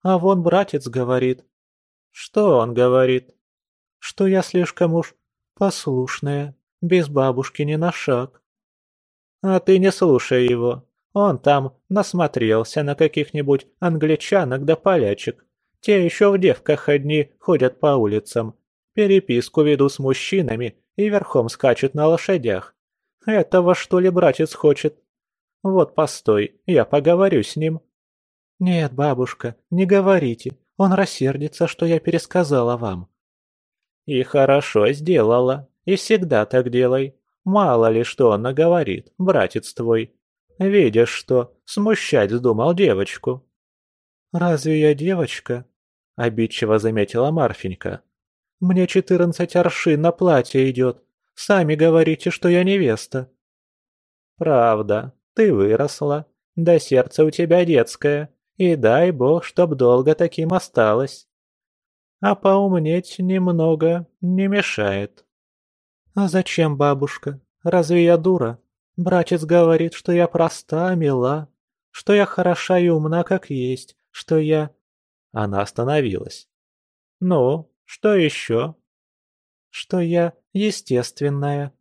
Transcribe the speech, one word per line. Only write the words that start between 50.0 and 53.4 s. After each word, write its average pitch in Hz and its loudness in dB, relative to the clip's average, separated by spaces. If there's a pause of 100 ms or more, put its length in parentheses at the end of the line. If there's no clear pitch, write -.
на 170 2
платье 135 0
идёт. 123 -2 (320)
Сами 170 0
говорите, 160 2
что - -4
я 175 2
невеста». 135 -2 (1080)